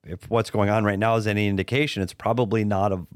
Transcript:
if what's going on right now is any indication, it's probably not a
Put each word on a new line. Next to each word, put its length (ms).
if 260
what's 200
going 200
on 140
right 140
now 180
is 100
any 220
indication, 540
it's 100
probably 520
not 280
a 240